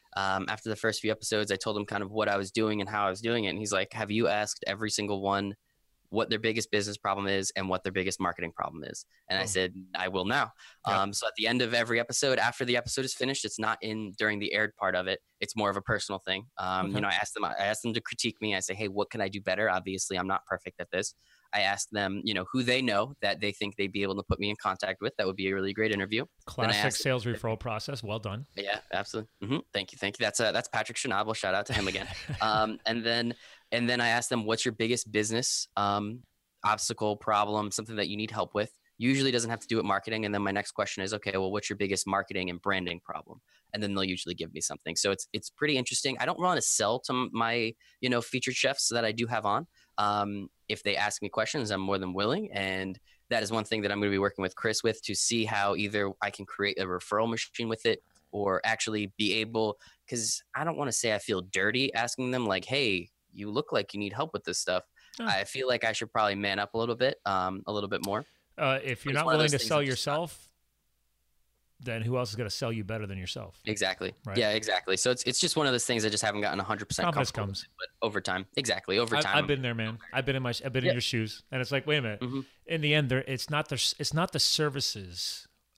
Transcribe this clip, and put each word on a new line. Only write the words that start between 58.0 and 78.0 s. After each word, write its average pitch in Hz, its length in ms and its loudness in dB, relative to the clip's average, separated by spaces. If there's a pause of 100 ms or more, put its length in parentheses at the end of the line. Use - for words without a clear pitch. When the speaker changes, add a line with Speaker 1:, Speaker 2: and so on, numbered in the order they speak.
Speaker 1:
or 98 320 0
actually 107 440 0 (100)
be 101 240 2
able, 110 380 0 (280)
'cause 113 360 -2 (120)
I 139 80 -2
don't 160 140 -2
wanna 139 140 -2
say 110 240 2
I 101 40 0
feel 98 220 0
dirty 107 540 2
asking 120 340 -2
them, 127 160 0
like, 95 200 0
"Hey, 117 440 0 (240)
you 101 160 -10
look 131 220 -2
like 104 240 0
you 101 40 -2
need 101 140 -4
help 151 200 -4
with 101 100 -4
this 90 160 -4
stuff." - 240 0 (360)
Speaker 2:
Oh. 233 60 -4
Speaker 1:
I 101 200 0
feel 131 220 -4
like 120 160 2
I 113 100 2
should 107 180 -6
probably 104 240 4
man 101 240 0
up 101 160 -2
a - 20 2
little 117 180 0
bit, 127 300 2
um, 95 400 0
a 104 80 -2
little 101 160 -2
bit 101 160 -2
more. 104 180 0 (320)
Speaker 2:
Uh, 135 280 2
if 131 200 -6
you're 139 100 -2
Speaker 1:
But 139 40 2
it's - 40 4
Speaker 2:
not - 40 0
Speaker 1:
one 131 80 4
of 156 60 6
Speaker 2:
willing 156 60 6
Speaker 1:
those 151 80 4
Speaker 2:
to 139 40 4
Speaker 1:
things - 100 0
Speaker 2:
sell 160 120 4
Speaker 1:
that's 143 80 2
not - 20 0
Speaker 2:
yourself, 147 600 -2 (1300)
then 113 220 -4
who 120 160 0
else 123 120 0
is 104 60 -8
gonna 110 140 -4
sell 117 220 -2
you 110 120 -2
better 107 220 -6
than 98 120 -8
yourself? 92 480 -8
Speaker 1:
Exactly. 95 480 -2 (120)
Speaker 2:
Right? 110 120 -2
Speaker 1:
Yeah, 107 140 4
exactly. 104 440 2
So 127 160 2
it's, 123 120 -2
it's 127 160 0
just 170 180 2
one 151 100 4
of 131 60 4
those 120 120 2
things 113 200 2
I 107 40 2
just 104 140 0
haven't 104 180 0
gotten 95 180 0
a 98 40 -2
hundred 101 240 -2
percent - 200 0
Speaker 2:
Confidence 147 240 2
Speaker 1:
comfortable 104 160 -4
Speaker 2:
comes. 95 200 -8 (100)
Speaker 1:
with, - 120 -12 (120)